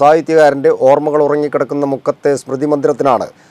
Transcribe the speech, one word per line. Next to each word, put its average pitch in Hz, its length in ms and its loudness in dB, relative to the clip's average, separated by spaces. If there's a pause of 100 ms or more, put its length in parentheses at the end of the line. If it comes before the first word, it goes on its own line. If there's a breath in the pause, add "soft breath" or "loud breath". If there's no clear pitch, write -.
സാഹിത്യകാരന്റെ 151 720 2 (160)
ഓർമ്മകൾ 147 360 2
ഉറങ്ങിക്കിടക്കുന്ന 143 680 -2
മുക്കത്തെ 143 400 -4 (100)
സ്മൃതി 131 300 -6
മന്ദിരത്തിനാണ് 139 540 0 (240 soft breath)